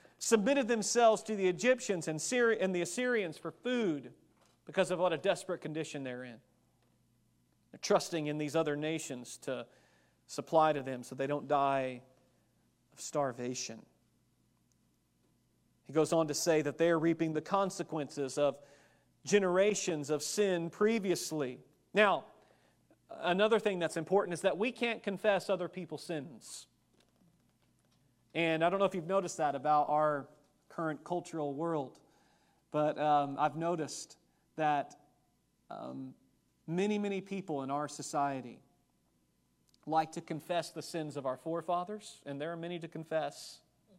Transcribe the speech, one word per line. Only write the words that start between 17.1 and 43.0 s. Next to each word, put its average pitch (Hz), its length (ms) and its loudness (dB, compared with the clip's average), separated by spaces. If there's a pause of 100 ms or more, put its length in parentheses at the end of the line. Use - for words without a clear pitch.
the 151 80 -2
consequences 160 960 -4
of 143 200 2 (680)
generations 180 840 2
of 147 140 -2
sin 180 460 0
previously. 175 880 0 (340)
Now, 196 300 6 (840)
another 196 500 2
thing 202 200 -2
that's 165 180 -2
important 175 360 2
is 160 80 -6
that 180 160 2
we 240 140 0
can't 233 300 -4
confess 196 480 0
other 180 180 0
people's 160 360 -10
sins. 143 640 -10 (1700)
And 165 300 2
I 170 60 6
don't 196 100 0
know 196 60 4
if 190 80 2
you've 170 140 -4
noticed 185 300 0
that 151 180 2
about 151 340 2
our 151 380 2 (420)
current 160 340 -4
cultural 160 500 -4
world, 147 460 -4 (720)
but, 151 280 2
um, 147 400 4
I've 143 160 2
noticed 165 600 -4 (400)
that, 151 380 0 (760)
um, 131 440 -12 (540)
many, 196 320 0
many 202 220 -2
people 185 420 -6
in 135 80 -6
our 147 160 -2
society 139 720 -4 (1300)
like 156 260 0
to 170 100 -8
confess 160 500 -4
the 160 100 -12
sins 151 340 -6
of 135 100 -6
our 131 120 -4
forefathers, 175 880 -6
and 139 160 -8
there 160 100 -6
are 170 60 -8
many 170 200 -8
to 160 120 -10
confess. 156 720 -6 (380)